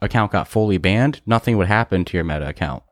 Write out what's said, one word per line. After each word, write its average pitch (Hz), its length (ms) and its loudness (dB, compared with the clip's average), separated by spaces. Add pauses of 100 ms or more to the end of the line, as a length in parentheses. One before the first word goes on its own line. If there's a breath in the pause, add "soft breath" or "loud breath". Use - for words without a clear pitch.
account 104 300 0
got 87 160 -2
fully 107 300 0
banned, 107 480 0
nothing 113 320 2
would 92 100 2
happen 104 380 2
to - 120 -4
your 82 60 0
Meta 76 240 -4
account, 71 440 -8